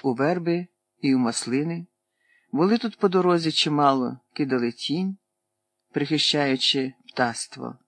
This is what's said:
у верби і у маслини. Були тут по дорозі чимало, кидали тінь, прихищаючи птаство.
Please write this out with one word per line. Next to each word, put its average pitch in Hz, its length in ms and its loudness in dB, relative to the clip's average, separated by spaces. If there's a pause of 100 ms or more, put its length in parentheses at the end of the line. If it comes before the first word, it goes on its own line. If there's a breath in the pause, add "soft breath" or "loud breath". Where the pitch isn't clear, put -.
у 127 120 0
верби 170 520 -2 (340)
і 135 140 2
у 131 40 2
маслини. 139 680 -2 (680)
Були 196 260 4
тут 226 200 -6
по 202 100 2
дорозі 175 440 2
чимало, 135 680 2 (140)
кидали 127 400 0
тінь, 190 440 -4 (760)
прихищаючи 139 1000 0 (140)
птаство. 123 800 -4